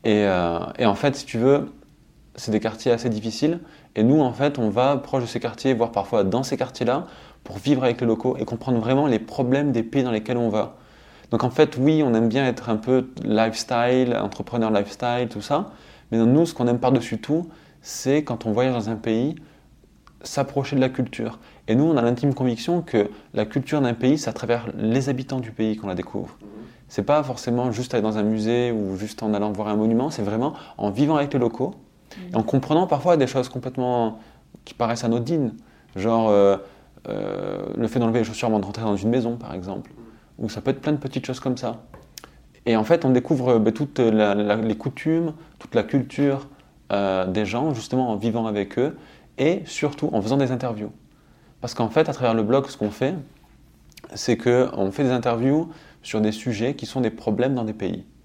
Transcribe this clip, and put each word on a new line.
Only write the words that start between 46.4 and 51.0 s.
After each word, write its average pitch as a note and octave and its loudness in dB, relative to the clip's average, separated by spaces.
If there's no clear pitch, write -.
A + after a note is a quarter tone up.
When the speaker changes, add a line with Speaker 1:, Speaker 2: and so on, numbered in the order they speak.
Speaker 1:
euh, F#2+ 0
des G2+ 0
gens, B2+ -2
justement B2 -2
en G#2+ -2
vivant A2+ -2
avec G#2 -4
eux D#3 0
et E3+ 0
surtout D3+ -4
en G#2 0
faisant A#2+ 0
des C3 2
interviews. A#2 -6